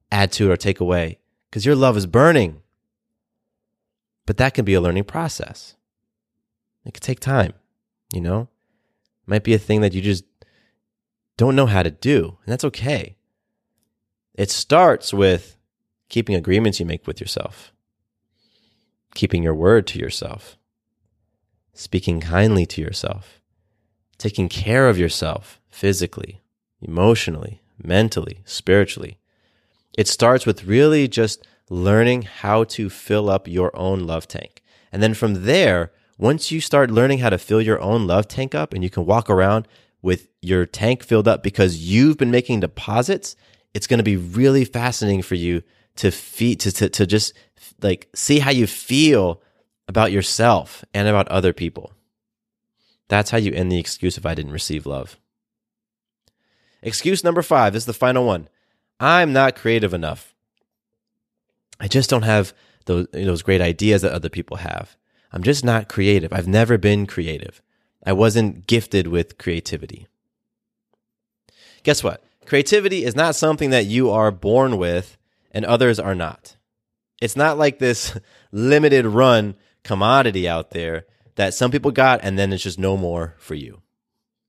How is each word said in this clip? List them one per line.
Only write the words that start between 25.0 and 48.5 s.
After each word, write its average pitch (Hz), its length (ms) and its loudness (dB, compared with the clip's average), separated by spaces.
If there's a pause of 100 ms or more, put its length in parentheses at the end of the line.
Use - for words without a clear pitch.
physically, 95 720 -6 (400)
emotionally, 82 800 0 (200)
mentally, 95 640 -2
spiritually. - 720 -2 (800)
It 107 100 0
starts 123 380 2
with 101 200 -4
really 143 420 2
just 110 380 -2 (240)
learning 110 540 2
how 107 420 -2
to 107 240 -8
fill 104 400 -4
up 98 180 -2
your 90 280 -2
own 95 260 -4
love 82 260 -8
tank. - 340 -18 (300)
And 101 100 -4
then 110 140 2
from 101 300 -2
there, 110 460 2 (280)
once 143 320 0
you 160 100 -4
start 139 300 2
learning 131 280 2
how 123 100 0
to 95 100 0
fill 110 220 0
your 110 200 0
own 107 240 0
love 92 220 2
tank - 260 -8
up 78 200 -6
and 95 100 -6
you 90 60 -2
can 87 160 -4
walk 110 240 0
around 101 380 2 (340)
with 92 260 -2 (140)
your 90 260 0
tank 120 360 -2
filled 110 240 2
up 104 140 2
because 95 360 0
you've 113 400 2
been 127 120 0
making 123 300 0
deposits, - 760 -4 (380)
it's - 140 -8
gonna 117 160 2
be 101 140 0
really 123 480 2
fascinating 110 580 -2
for 95 120 -6
you 85 280 -4 (320)
to 98 160 0
fe-, - 440 -4
to, - 160 -4
to, 95 180 0
to - 160 0
just, 101 280 0 (480)
like, 95 320 -4
see - 260 0
how 139 120 0